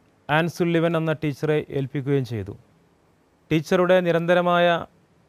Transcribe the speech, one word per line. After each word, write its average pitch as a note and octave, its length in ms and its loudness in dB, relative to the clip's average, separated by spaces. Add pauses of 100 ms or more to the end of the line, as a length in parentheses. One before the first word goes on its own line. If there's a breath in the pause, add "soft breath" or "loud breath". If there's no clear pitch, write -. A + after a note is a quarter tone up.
(280)
ആൻ D#3 200 2
സുല്ലിവൻ E3+ 480 0
എന്ന D#3+ 160 -2
ടീച്ചറെ D3+ 460 -4 (120)
ഏൽപ്പിക്കുകയും C#3 540 -2
ചെയ്തു. G#2+ 300 -8 (960)
ടീച്ചറുടെ F3+ 500 2
നിരന്തരമായ F3 640 2 (640)